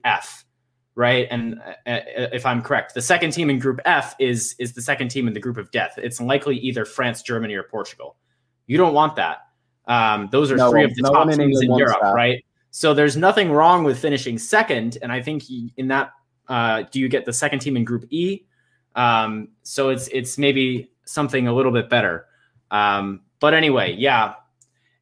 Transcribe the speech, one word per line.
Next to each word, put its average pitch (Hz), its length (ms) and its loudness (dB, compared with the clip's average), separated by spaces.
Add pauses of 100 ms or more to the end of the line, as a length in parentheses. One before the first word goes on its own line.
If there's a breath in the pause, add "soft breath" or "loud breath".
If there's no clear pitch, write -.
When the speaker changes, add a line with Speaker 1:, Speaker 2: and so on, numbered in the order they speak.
Speaker 1:
F, - 400 -4 (520)
right? 123 360 2
And, 117 300 -6 (260)
uh, - 40 -6
uh, 120 100 -4 (320)
if 123 120 -4
I'm 123 160 0
correct, 120 320 -2
the 120 80 -6
second 165 300 0
team 160 180 -2
in 139 80 2
Group 131 280 -2
F 160 340 0
is, 123 400 -2
is 123 140 -8
the 120 80 -12
second 135 280 -2
team 127 200 -2
in 107 40 -4
the 104 60 -8
group 120 160 -6
of 104 160 -12
death. 101 260 -2
It's 120 220 -8
likely 135 380 -2
either 123 260 -4
France, 120 380 -6
Germany, 113 320 -6
or 98 100 -6
Portugal. - 540 -14 (500)
You 131 100 0
don't 175 160 4
want 151 220 2
that. 82 280 -4 (440)
Um, 107 420 2
those 135 220 2
are 131 60 2
Speaker 2:
No 123 140 6
Speaker 1:
three 147 100 2
Speaker 2:
one, 139 80 4
Speaker 1:
of 120 60 -10
the 123 80 -2
Speaker 2:
no 131 80 4
Speaker 1:
top 147 80 6
Speaker 2:
one 160 100 4
in 151 100 2
Speaker 1:
teams 139 220 4
Speaker 2:
England - 20 2
Speaker 1:
in 123 60 2
Speaker 2:
wants 127 100 4
Speaker 1:
Europe, 117 220 2
Speaker 2:
that. 101 140 2
Speaker 1:
right? 123 300 0 (260)
So 156 220 2
there's 143 220 4
nothing 190 340 2
wrong 165 360 6
with 131 120 2
finishing 127 400 -2
second. 120 640 -2
And 123 80 -8
I 123 120 -4
think 151 280 -6
y-, 120 280 -10
in 131 100 -6
that, 135 240 0 (380)
uh, 117 420 0
do 135 80 -4
you 131 80 0
get - 180 0
the 120 60 -6
second 143 280 -2
team 131 180 -4
in 117 80 0
Group 117 240 -4
E? 180 340 -4 (520)
Um, 110 540 0 (120)
so 135 280 -2
it's, 131 180 -2
it's 123 300 -6
maybe 131 520 0 (140)
something 131 440 -2
a 120 60 0
little 131 200 2
bit 117 160 0
better. 98 380 0 (440)
Um, 101 500 0 (200)
but 151 120 4
anyway, 131 400 2
yeah, 113 420 2 (680)